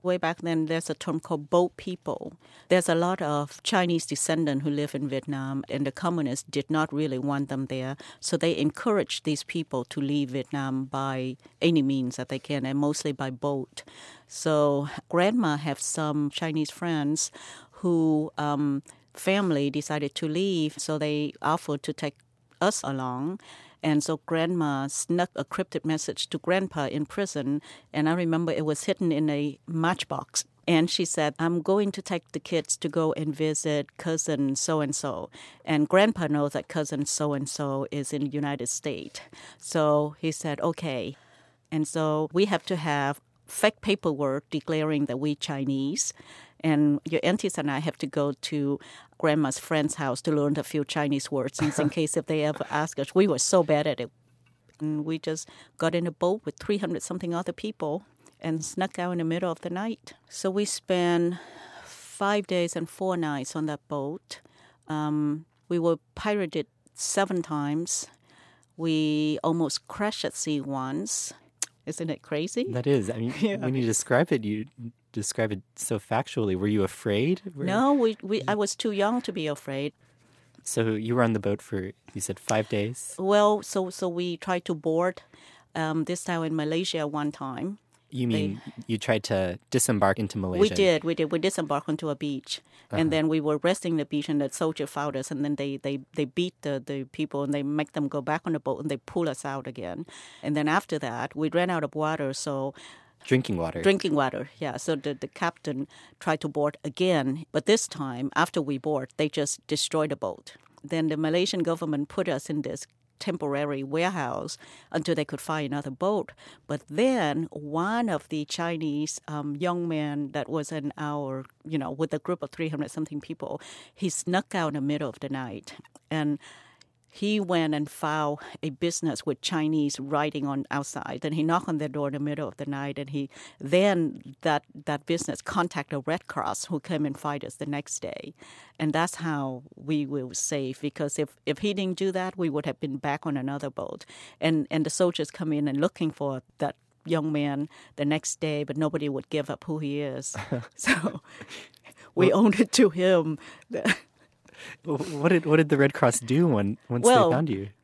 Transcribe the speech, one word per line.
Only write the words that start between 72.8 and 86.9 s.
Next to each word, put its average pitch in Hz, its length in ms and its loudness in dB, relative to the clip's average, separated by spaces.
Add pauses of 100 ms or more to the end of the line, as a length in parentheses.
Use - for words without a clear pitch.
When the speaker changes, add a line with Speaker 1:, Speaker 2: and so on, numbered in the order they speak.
Speaker 2:
is. 120 240 4
I 113 80 -4
mean, 117 180 -2
Speaker 1:
<laughs> - 40 -4
Yeah. 202 180 2
Speaker 2:
when 131 160 -2
you 127 120 2
describe 123 460 4
it, 120 120 0
you 107 220 -2 (460)
describe 107 400 0
it 95 100 -4 (140)
so - 220 -2
factually. 110 580 0
Were 95 100 0
you 104 160 4
afraid? 117 600 0 (120)
Were 139 100 -6
Speaker 1:
No, 226 280 4
we, 226 300 4
we, 202 260 -2
I 208 60 2
was 208 200 0
too - 160 -2
young 208 320 2
to 208 100 -6
be 170 140 -4
afraid. 139 460 -4 (720)
Speaker 2:
So 113 320 0
you 110 200 -2
were 123 80 6
on 113 100 6
the 107 80 2
boat 101 220 0
for, 95 300 -6 (200)
you 104 80 -8
said, 98 200 -6
five 110 280 2
days? 107 500 -2
Speaker 1:
Well, 208 440 4
so, 190 280 -2
so 185 180 -2
we 175 280 -2
tried 180 280 -2
to 175 100 0
board, 165 480 0 (540)
um, 160 280 0
this - 200 -4
time 170 180 -2
in 160 140 -2
Malaysia 160 500 0